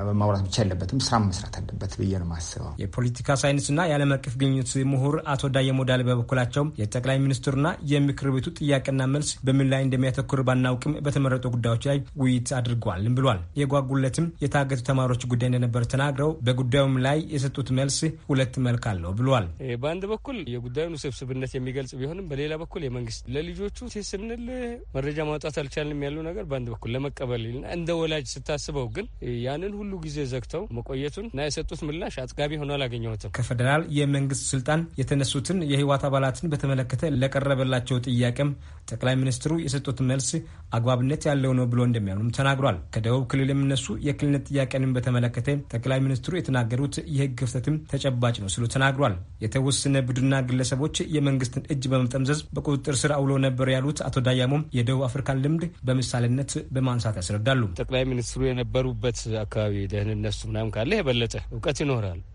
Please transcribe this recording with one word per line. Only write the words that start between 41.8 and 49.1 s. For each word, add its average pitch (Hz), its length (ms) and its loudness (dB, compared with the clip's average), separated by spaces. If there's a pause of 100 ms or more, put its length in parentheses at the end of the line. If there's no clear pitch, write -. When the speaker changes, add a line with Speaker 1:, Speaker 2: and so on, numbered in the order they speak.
Speaker 2:
እንደሚያምኑም 113 500 2
ተናግሯል። 135 440 2 (120)
ከደቡብ 120 380 0
ክልል 135 220 2
የሚነሱ 139 360 2 (160)
የክልልነት 143 440 2
ጥያቄንም 135 480 0
በተመለከተ 123 460 2 (300)
ጠቅላይ 131 300 0
ሚኒስትሩ 135 340 0
የተናገሩት 131 600 0 (120)
የህግ 139 300 0
ክፍተትም 131 380 0 (120)
ተጨባጭ 123 500 0
ነው 98 120 -4
ሲሉ 120 220 0
ተናግሯል። 135 440 2 (240)